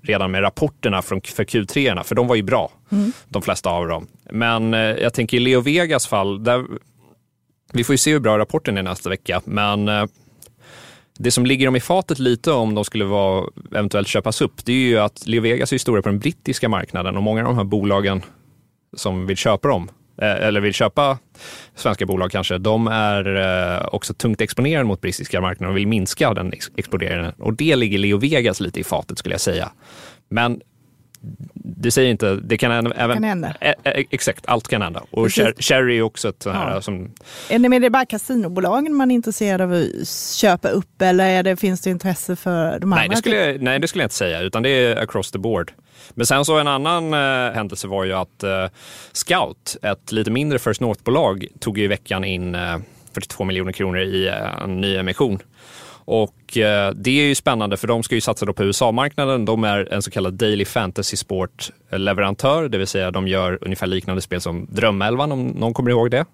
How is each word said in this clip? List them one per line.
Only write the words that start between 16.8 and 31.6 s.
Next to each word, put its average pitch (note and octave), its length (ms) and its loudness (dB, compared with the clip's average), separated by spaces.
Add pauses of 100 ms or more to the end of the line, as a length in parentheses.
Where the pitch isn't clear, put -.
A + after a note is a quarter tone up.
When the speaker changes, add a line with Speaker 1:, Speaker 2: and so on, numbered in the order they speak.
Speaker 1:
och G2 60 -2
många G#2+ 180 0
av A#2+ 60 0
de B2 100 2
här G#2 60 2
bolagen G2 580 0 (760)
som F#2 300 -4
vill F#2+ 100 -2
köpa A2 300 2
dem, G2 220 0 (320)
eh, G#2+ 260 0
eller G#2 140 2
vill G2+ 120 2
köpa C3+ 440 2 (580)
svenska G2+ 300 -2
bolag F#2 260 -2
kanske, F#2 260 -2
de A2 300 2
är, G#2 480 0 (460)
eh, - 100 -4
också - 220 -6
tungt A2+ 280 -2
exponerade C3+ 440 0
mot G2+ 160 -2
brittiska F#2 400 -4
marknaden F2+ 300 -2
och G2 60 0
vill G2+ 100 0
minska A2 460 0
den F#2 200 -4
ex-, - 240 -12
exponeringen. F2 600 -4
Och A2 140 -2
det D3 220 2
ligger G#2+ 220 0
Leo G2+ 200 2
Vegas B2 420 2
lite F2 200 -4
i F2 40 -4
fatet - 340 -4
skulle - 160 -6
jag - 80 -4
säga. - 300 -2 (580)
Men A#2 320 0 (920)
det A2 380 -4